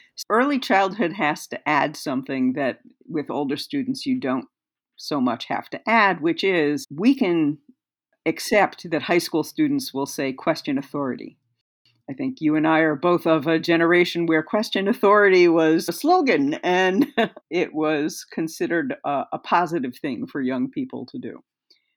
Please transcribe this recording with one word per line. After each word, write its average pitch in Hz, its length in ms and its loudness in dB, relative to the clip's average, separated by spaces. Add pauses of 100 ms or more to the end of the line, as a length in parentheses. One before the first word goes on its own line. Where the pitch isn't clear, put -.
(280)
Early 262 300 2
childhood 190 540 0
has 151 360 -2
to - 200 -8
add 147 280 0
something 131 580 -2
that 135 260 -4 (280)
with 151 220 -4
older 143 260 -4
students 135 480 -6
you 127 140 0
don't 131 280 -4 (500)
so - 240 -4
much 123 260 -2
have - 240 -6
to - 180 -10
add, 202 320 4
which 160 220 -2
is 151 480 0
we 208 240 2
can 165 440 0 (680)
accept 175 640 0
that 151 120 -2
high 175 160 2
school 160 260 -2
students 143 500 -2
will 139 120 -4
say, 139 260 -6
"Question 147 440 -4
authority." 135 640 -8 (720)
I 135 40 -10
think 131 260 -8
you 156 160 2
and 156 100 0
I 160 140 2
are 156 160 2
both 175 300 0
of 160 200 2
a 165 120 2
generation 170 640 2
where 160 180 2
"Question 202 460 -2
authority" 202 580 6
was 165 420 4
a 170 40 -4
slogan, 240 640 2 (100)
and 185 420 2 (100)
<laughs> - 340 -4
it 165 240 -2
was 156 500 -2
considered 160 800 -4
a, 143 280 -4
a 156 60 -6
positive 160 580 -2
thing 131 300 -8
for 147 140 -8
young 131 300 -2
people 127 360 -8
to 131 120 -16
do. 120 240 -12 (540)